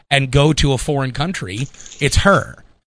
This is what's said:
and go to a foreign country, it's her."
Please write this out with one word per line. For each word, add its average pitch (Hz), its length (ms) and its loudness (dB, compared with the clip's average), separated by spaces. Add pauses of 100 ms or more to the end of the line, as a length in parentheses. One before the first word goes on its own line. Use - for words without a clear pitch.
and 139 220 0
go 143 220 4
to 139 200 2
a 127 60 -2
foreign 135 320 -4
country, 131 560 -6 (340)
it's 139 180 2
her." - 440 2 (340)